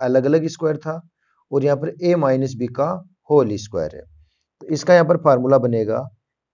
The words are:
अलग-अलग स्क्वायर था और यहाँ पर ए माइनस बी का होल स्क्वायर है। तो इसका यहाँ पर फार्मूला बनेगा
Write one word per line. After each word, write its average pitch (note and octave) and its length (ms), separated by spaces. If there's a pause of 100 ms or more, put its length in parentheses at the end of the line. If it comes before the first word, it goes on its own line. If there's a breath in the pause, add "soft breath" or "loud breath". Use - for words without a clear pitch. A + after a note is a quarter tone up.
अलग-अलग C3+ 460
स्क्वायर D#3 300
था D#3+ 220 (520)
और C#3 120
यहाँ C#3+ 140
पर D#3+ 240
ए F3 140
माइनस C3+ 400
बी A#2+ 140
का C3+ 180 (420)
होल B2+ 280
स्क्वायर G2 380
है। - 60 (600)
तो - 60
इसका D#3+ 260
यहाँ E3+ 120
पर D3+ 140
फार्मूला C3+ 380
बनेगा A#2 440 (520)